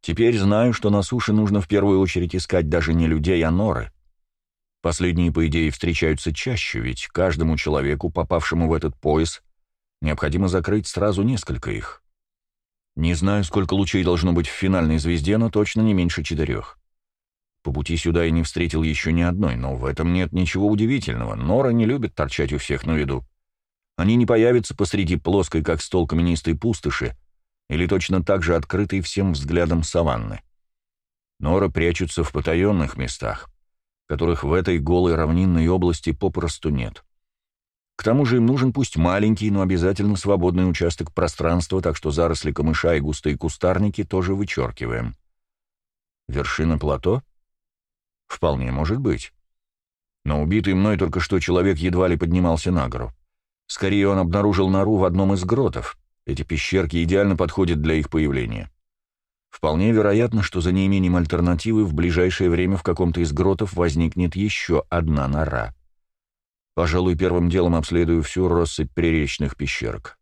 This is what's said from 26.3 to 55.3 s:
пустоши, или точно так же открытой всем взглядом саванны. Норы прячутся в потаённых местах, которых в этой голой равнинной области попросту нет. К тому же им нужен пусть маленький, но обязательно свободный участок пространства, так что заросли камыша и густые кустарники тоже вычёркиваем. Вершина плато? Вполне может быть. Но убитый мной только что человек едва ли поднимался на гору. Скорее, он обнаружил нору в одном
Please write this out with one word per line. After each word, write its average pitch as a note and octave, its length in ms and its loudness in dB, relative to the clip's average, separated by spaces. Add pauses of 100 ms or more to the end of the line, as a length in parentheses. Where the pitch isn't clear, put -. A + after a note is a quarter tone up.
пустоши, C#2+ 600 -4 (520)
или E2 180 -2
точно F#2 360 0
так F#2+ 200 0
же E2+ 140 2
открытой F#2+ 440 -2
всем F#2+ 320 -2
взглядом E2 500 0
саванны. A#1+ 600 -2 (960)
Норы F2+ 320 2
прячутся E2 540 -2
в - 80 -6
потаённых E2 640 0
местах, B1 520 -8 (600)
которых D#2+ 360 -2
в C#2+ 80 0
этой F2+ 260 0
голой E2+ 360 2
равнинной E2 540 2
области F2 440 0
попросту E2+ 580 -4
нет. B1 340 -6 (920)
К - 80 -14
тому C3 200 4
же B2 120 2
им A#2 100 4
нужен C3 260 2
пусть C3+ 240 -2
маленький, G#2 540 2
но G2 120 2
обязательно F#2+ 540 2
свободный F#2 520 2
участок E2+ 440 -2
пространства, E2+ 680 0
так E2 160 -2
что D#2 140 -4
заросли D#2+ 400 0
камыша D#2+ 460 0
и D2 40 0
густые D2 360 -4
кустарники F#2 640 -2
тоже F#2 320 -2
вычёркиваем. A#1 840 -6 (1120)
Вершина D2 500 -2
плато? D2+ 440 -2 (1040)
Вполне C2 460 -4
может D#2 260 -2
быть. G2+ 340 -4 (920)
Но D2 180 0
убитый F#2+ 320 0
мной G2+ 220 2
только F2 240 -2
что F#2 180 0
человек F2 400 2
едва F2+ 300 2
ли E2+ 80 2
поднимался E2+ 540 0
на D2 180 0
гору. A#1+ 240 -8 (540)
Скорее, G2 420 0
он G2 100 2
обнаружил F#2+ 500 2
нору G2 280 2
в F#2+ 80 2
одном F#2+ 300 2